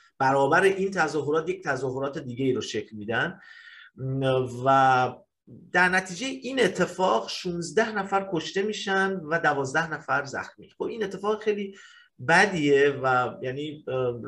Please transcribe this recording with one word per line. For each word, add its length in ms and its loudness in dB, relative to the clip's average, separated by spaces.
برابر 440 4
این 280 2
تظاهرات 580 -2
یک 160 -6
تظاهرات 540 -4
دیگه 260 -6
ای 80 2
رو 80 -2
شکل 360 -6
می‌دن 440 -4
و 500 6
در 160 4
نتیجه 400 -2
این 320 -4
اتفاق 680 2
شونزده 640 -2
نفر 400 -2
کشته 300 -2
می‌شن 500 0
و 260 -2
دوازده 540 0
نفر 320 -2
زخمی. 460 -12
خب، 120 -10
این 220 -6
اتفاق 380 -4
خیلی 340 -4
بدیه 760 4
و 400 2
یعنی، 460 -8
اه، 60 -4